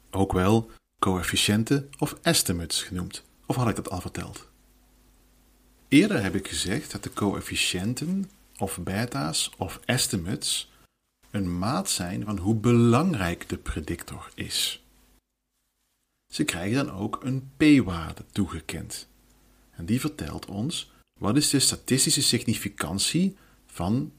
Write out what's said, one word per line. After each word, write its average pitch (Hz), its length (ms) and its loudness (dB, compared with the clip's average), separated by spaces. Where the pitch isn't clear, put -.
ook 95 220 0
wel 101 380 4
coëfficiënten 104 1000 2
of - 240 -2
estimates 87 600 0
genoemd. 90 420 -8
Of - 100 -2
had 120 120 0
ik 95 80 0
dat - 140 -6
al 90 100 -6
verteld? - 480 -10
Eerder 165 340 6
heb 92 120 -2
ik 95 140 -2
gezegd - 440 -4
dat 101 100 -8
de - 100 -8
coëfficiënten 110 1160 -2
of - 200 -4
beta's 101 800 -2
of - 280 -6
estimates - 880 -2
een 90 280 -4
maat 95 320 -2
zijn 98 340 -4
van 104 140 -4
hoe 92 160 2
belangrijk 117 960 4
de - 80 -4
predictor - 800 -8
is. - 460 -4
Ze - 120 0
krijgen 101 420 -2
dan - 80 -10
ook 104 300 -6
een 131 320 -4
p-waarde 95 760 4
toegekend. 82 760 -6
En - 160 -12
die 117 140 2
vertelt 87 460 -6
ons 110 460 -6
wat 98 160 2
is 147 140 4
de 143 80 4
statistische - 640 2
significantie 113 1120 0
van 123 520 -2